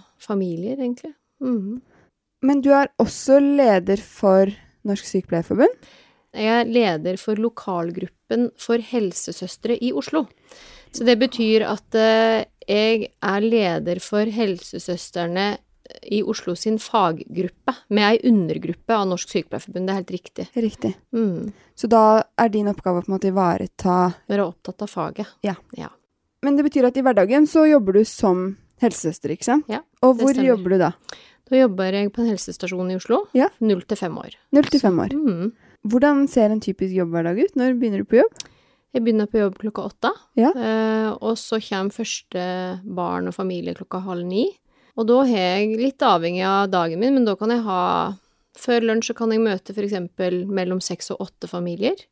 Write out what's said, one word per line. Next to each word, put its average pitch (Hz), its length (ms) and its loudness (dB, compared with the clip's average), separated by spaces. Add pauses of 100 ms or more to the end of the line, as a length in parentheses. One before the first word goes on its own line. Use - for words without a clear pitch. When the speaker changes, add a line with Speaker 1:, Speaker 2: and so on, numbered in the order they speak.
(200)
Speaker 1:
familier, 190 580 -4
egentlig. 254 380 -8 (260)
Mhm. 240 400 -4 (640)
Speaker 2:
Men 277 180 2
du 269 100 2
er 277 160 4 (120)
også 262 420 4
leder 220 580 2
for 196 460 2 (400)
Norsk 202 180 -4
Sykepleierforbund? 190 680 0 (600)
Speaker 1:
Jeg 214 120 -4
er 233 200 2
leder 185 520 0
for 214 180 -4
lokalgruppen 202 1200 -4
for - 220 -2
helsesøstre 220 1040 -4
i 240 100 0
Oslo. 285 360 -2 (680)
Så - 100 -6
det 233 160 4
betyr 220 480 2
at, - 280 -6
eh, 220 500 2 (220)
jeg 214 420 0 (120)
er 202 200 -2
leder 185 580 0
for 208 260 -2
helsesøstrene 190 1300 -4 (540)
i 208 120 0
Oslo - 320 -4
sin 220 220 -2
faggruppe, 180 960 -4 (160)
med 208 160 2
ei 226 240 2
undergruppe 170 640 0
av 208 140 0
Norsk 180 200 -4
Sykepleierforbund. 185 600 -6
Det - 20 -2
er 196 100 -2
helt 180 120 -10
riktig. - 440 -12
Speaker 2:
Riktig. 220 380 -2 (200)
Speaker 1:
Mm. 208 380 -2 (240)
Speaker 2:
Så - 140 -4
da 220 340 6 (140)
er 233 120 2
din 208 180 -2
oppgave 185 360 -2
på - 60 -10
en 190 80 -2
måte 196 100 -2
å 185 60 0
ivareta 180 800 0 (160)
Speaker 1:
Være 202 240 0
opptatt - 300 -14
av 208 40 -8
faget. 160 380 -8 (180)
Speaker 2:
Ja. 196 120 -4 (200)
Speaker 1:
Ja. - 140 -14 (540)
Speaker 2:
Men 285 120 2
det 285 80 2
betyr 285 240 2
at 247 100 0
i 269 40 0
hverdagen 254 460 4
så 311 200 6
jobber 240 260 6
du 214 120 6
som 190 500 0 (260)
helsesøster, 175 500 -2
ikke 165 120 -10
sant? 285 240 2
Speaker 1:
Ja, 302 140 -6 (220)
Speaker 2:
Og 254 140 8
Speaker 1:
det 233 60 -2
Speaker 2:
hvor 269 100 4
Speaker 1:
stemmer. 262 140 0
Speaker 2:
jobber 196 220 2
du 190 80 4
da? 170 140 2 (580)
Speaker 1:
Da 262 80 2
jobber 190 340 2
jeg 202 220 -2
på - 80 -8
en 233 80 0
helsestasjon 185 600 -6
i 185 40 -4
Oslo. 233 280 0 (100)
Speaker 2:
Ja. 269 140 4 (120)
Speaker 1:
Null 208 220 0
til - 160 -6
fem 170 180 -6
år. - 200 -14 (180)
Speaker 2:
Null 285 160 6
til 285 100 2
fem 196 200 2
år. 196 100 -2
Speaker 1:
Mm. 226 420 -2 (360)
Speaker 2:
Hvordan 277 420 2
ser 214 220 2
en 214 80 -2
typisk 190 340 -6
jobbhverdag 170 500 -2
ut? 403 120 -2
Når 254 240 0
begynner 220 200 -2
du 202 60 -6
på 220 160 4
jobb? 453 120 2 (600)
Speaker 1:
Jeg 247 100 -2
begynner 220 220 2
på 220 140 -2
jobb 196 180 0
klokka 208 320 -8
åtte. 240 220 -4 (240)
Speaker 2:
Ja. 247 180 4
Speaker 1:
Eh, 220 560 -2 (120)
og 226 160 -2
så - 200 -4
kommer 202 320 -4
første 185 960 -8
barn 180 420 -6
og 180 60 -6
familie 175 400 -6
klokka 185 300 -10
halv 180 240 -8
ni. 214 240 -2 (460)
Og 226 100 -2
da 247 160 4
har 190 340 2
jeg, 214 220 -2
litt 269 200 -2
avhengig 180 460 2
av 196 240 0
dagen 170 300 -2
min, 254 160 2
men 254 100 4
da 208 100 2
kan 214 140 -4
jeg 240 140 0
ha, 180 500 -2 (420)
før 240 300 0
lunsj 226 240 0
så 233 60 -8
kan 226 160 -2
jeg 220 80 2
møte 202 340 -2
for 208 80 -6
eksempel 180 640 -4
mellom 185 360 -2
seks - 300 -8
og - 100 -8
åtte - 280 -12
familier. 180 460 -4 (160)